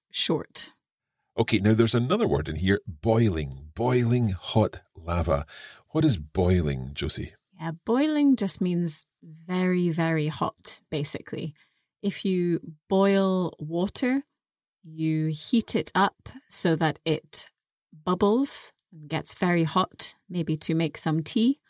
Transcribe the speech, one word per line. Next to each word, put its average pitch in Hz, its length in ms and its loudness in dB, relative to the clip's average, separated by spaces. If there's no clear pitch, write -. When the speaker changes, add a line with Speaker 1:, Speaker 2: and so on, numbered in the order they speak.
Speaker 1:
short. - 640 -4
Speaker 2:
Okay, 113 200 4
now 104 160 6
there's 113 200 4
another 143 320 2
word 73 220 0
in 78 80 -4
here, 92 300 2
boiling, 82 880 0
boiling 120 560 2
hot - 500 0
lava. 82 500 -2
What 156 140 2
is 135 120 4
boiling, 76 800 0
Josie? - 400 -8
Speaker 1:
Yeah, 160 120 -6
boiling 285 520 2
just 196 260 -2
means 175 420 -2
very, 175 680 -2
very 160 380 0
hot, - 520 -6
basically. - 640 -6
If 196 220 -4
you 175 360 0
boil 190 720 2
water, 202 640 -2
you 156 440 -2
heat 160 500 0
it - 180 -4
up - 360 0
so - 280 2
that 160 280 0
it - 440 -4
bubbles 208 680 0
and 151 180 -16
gets - 240 -6
very 170 300 2
hot, - 520 -2
maybe 165 280 -2
to 165 180 -2
make 160 220 -2
some 156 260 -2
tea. 226 480 2